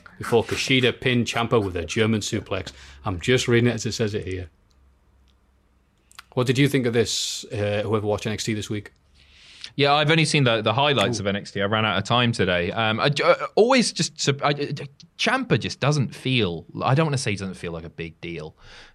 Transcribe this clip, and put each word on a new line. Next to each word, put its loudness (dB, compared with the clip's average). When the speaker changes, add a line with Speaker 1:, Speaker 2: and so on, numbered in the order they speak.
Speaker 1:
before 2
Kushida 0
pinned 2
Ciampa 0
with -4
a -4
German 2
suplex. -6
I'm -4
just 2
reading 4
it 0
as -6
it -6
says -2
it -6
here. -8
What 0
did 0
you 6
think 0
of 0
this, -2
uh, -2
whoever -2
watched -2
N -2
X -6
T -2
this -6
week? -8
Speaker 2:
Yeah, 4
I've 4
only 4
seen 4
the, 4
the 2
highlights 2
Speaker 1:
Ooh. -6
Speaker 2:
of -4
N 0
X -10
T. -4
I 0
ran 2
out 0
of -2
time 2
today. 0
Um, -2
I, 2
uh, 4
always 4
just, -4
sup-, -2
I, 2
uh, -4
Ciampa 0
just -8
doesn't 0
feel, -2
I 2
don't 2
wanna -2
say -4
he -4
doesn't -8
feel -10
like -10
a -14
big -12
deal, -10